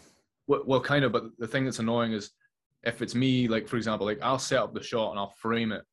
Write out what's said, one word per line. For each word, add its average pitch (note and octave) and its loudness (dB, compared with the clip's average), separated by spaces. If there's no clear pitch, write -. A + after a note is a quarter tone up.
Well, C#3 2
well, B2+ 4
kind C#3+ 2
of, B2 2
but A2 -2
the A#2 -6
thing C3+ 0
that's B2 -4
annoying A#2 0
is G2+ -6
if A#2 -4
it's A2+ -4
me, B2+ 4
like, A2 0
for B2 -2
example, G#2+ -2
like, G#2 -2
I'll C3 0
set C3 2
up A2 -2
the G#2 -8
shot A2 -2
and G2+ -6
I'll G2 -4
frame A2+ -2
it. F#2+ -8